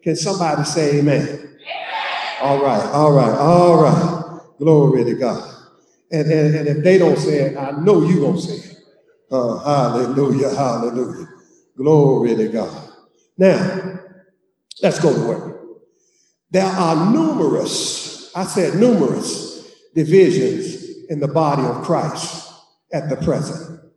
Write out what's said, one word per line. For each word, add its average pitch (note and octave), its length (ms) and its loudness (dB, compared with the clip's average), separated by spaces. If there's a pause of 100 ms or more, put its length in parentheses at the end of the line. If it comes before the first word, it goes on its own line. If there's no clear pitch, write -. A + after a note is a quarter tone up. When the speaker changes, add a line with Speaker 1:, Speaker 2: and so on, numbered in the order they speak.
Speaker 1:
can D#3+ 140 -2
somebody D#3+ 480 -2
say D3 340 0
amen? C#3+ 220 2
Speaker 2:
Amen. - 360 -10 (840)
Speaker 1:
All C#3 200 0
right, A#2+ 260 0
all D3 260 2
right, B2 260 2
all E3+ 420 6
right. - 600 0 (180)
Glory C#3+ 460 4
to A#2 100 -2
God. A2 340 -6 (640)
And, D#3 180 -2
and, D3+ 260 2
and D3 120 -2
if D3 160 -2
they F#3 140 6
don't E3 200 4
say D3 220 0
it, C3+ 180 -2
I C#3 140 -6
know E3 360 2
you F3+ 140 2
gonna F3 180 0
say - 320 -10
it. - 60 -20 (540)
Uh, A#2+ 280 -2
hallelujah, C3+ 920 0
hallelujah. A#2 760 -4 (480)
Glory C3 600 4
to G#2+ 140 -2
God. A2 400 -8 (480)
Now, F#3 640 0 (840)
let's G3 180 0
go D#3 140 4
to A2+ 140 -2
work. - 340 -8 (920)
There F#3+ 140 2
are F3+ 460 0
numerous, - 1200 -2
I F#3 80 -4
said F3 320 -2
numerous, F3 960 0 (240)
divisions D3+ 1120 0
in D3+ 100 -6
the C#3 80 -4
body C#3+ 360 0
of A#2+ 200 -6
Christ - 680 -6 (400)
at D3+ 180 -6
the C3 60 -4
present. - 640 -6 (180)